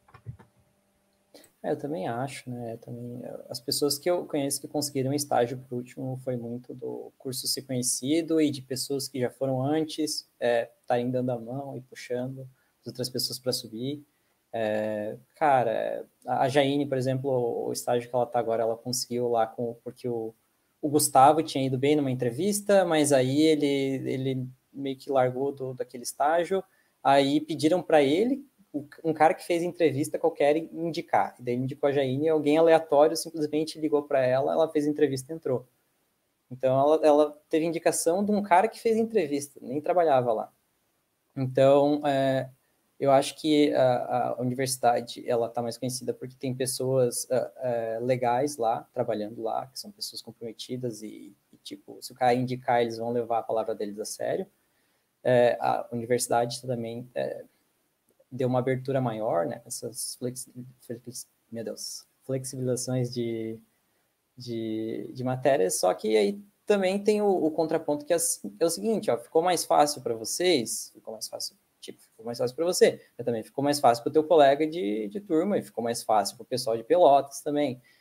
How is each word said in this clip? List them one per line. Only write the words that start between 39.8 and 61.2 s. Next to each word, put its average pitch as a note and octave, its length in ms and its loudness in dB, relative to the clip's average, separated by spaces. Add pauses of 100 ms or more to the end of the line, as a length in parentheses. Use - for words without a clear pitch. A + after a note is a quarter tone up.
lá. G#2+ 180 -4 (840)
Então, C#3 640 4
é, C3+ 460 0 (500)
eu C#3 120 4
acho C#3 280 4
que D3 360 4
a, B2 540 2
a A#2+ 120 -4
universidade, B2 880 0
ela A#2 200 0
tá A#2+ 120 -6
mais A#2 160 -6
conhecida B2 380 -6
porque C3 200 -14
tem C3 160 -6
pessoas, B2+ 760 -2
é, B2 280 0
é, A#2 440 -4
legais B2 560 0
lá, A#2 340 -2
trabalhando A2+ 520 -4
lá, A#2 240 -6
que - 120 -16
são - 120 -14
pessoas - 280 -14
comprometidas A#2 840 -10
e, G#2+ 280 -16 (220)
e, - 100 -20
tipo, - 380 -18
se - 100 -16
o B2+ 40 -20
cara B2 180 4
indicar, B2 480 0
eles A2+ 160 -2
vão A#2 140 -4
levar A#2 260 -2
a A2 60 -2
palavra A2 320 -2
deles G#2 240 -8
a G#2 60 -8
sério. C#3+ 420 -4 (800)
É, B2 360 6
a A#2+ 320 0
universidade A#2+ 680 -2
também, A#2+ 540 -8
é, - 300 -6 (840)
deu B2+ 160 -4
uma B2+ 140 2
abertura C3 400 -2
maior, B2 460 -2
né, B2+ 200 -8
essas - 500 -10
flexi-, B2 360 -10 (300)
flexi-, - 460 -14 (220)